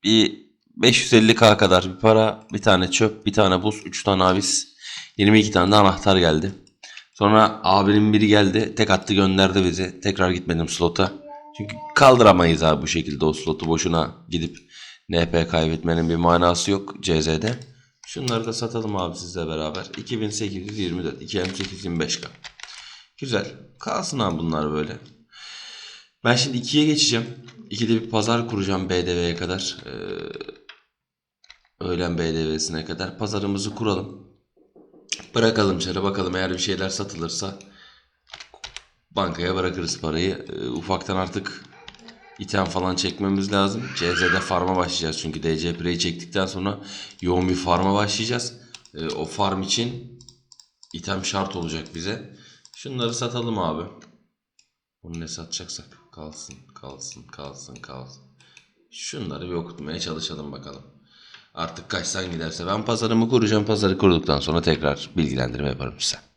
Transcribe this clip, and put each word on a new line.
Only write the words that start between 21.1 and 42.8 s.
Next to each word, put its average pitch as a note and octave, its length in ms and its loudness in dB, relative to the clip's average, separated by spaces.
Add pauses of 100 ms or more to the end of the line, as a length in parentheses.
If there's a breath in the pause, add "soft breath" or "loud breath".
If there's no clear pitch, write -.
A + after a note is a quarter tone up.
iki F#2 160 -6
M F2+ 60 -2
sekiz F#2+ 400 -8
yirmi E2+ 160 -4
beş D#2 200 -4
K. - 80 -14 (880 loud breath)
Güzel. A#2 380 -6 (240)
Kalsın C#3+ 400 -6
abi F#2 200 0
bunlar D#2 340 -2
böyle. D2+ 260 -6 (1300 loud breath)
Ben A#2+ 120 4
şimdi C3 220 -2
ikiye D3+ 280 2
geçeceğim. A#2+ 400 0 (440)
İkide A2 320 0
bir A2 80 -12
pazar A#2 380 0
kuracağım F#2+ 400 -2
B F2+ 180 0
D F2 100 0
V'ye F2 200 -2
kadar. F2+ 400 -6 (100)
Ee, - 40 -14 (1900)
öğlen F2 340 -2
B E2 160 -2
D D#2+ 200 -2
V'sine D#2+ 300 -6
kadar F2 340 -10
pazarımızı G2+ 560 -4
kuralım. G2+ 520 -4 (1080)
Bırakalım A2 440 2
içeri, F#2 240 -4
bakalım F#2+ 340 -2
eğer F#2 160 -2
bir F2+ 60 -6
şeyler F#2+ 300 -4
satılırsa F#2+ 680 -8 (1500 soft breath)
bankaya F2 440 -2
bırakırız F2+ 460 -4
parayı. E2 480 -4
Ee, G1+ 180 -8
ufaktan F2+ 500 -4
artık F#2 480 -6 (760)
item G2 260 -2
falan F#2 320 -2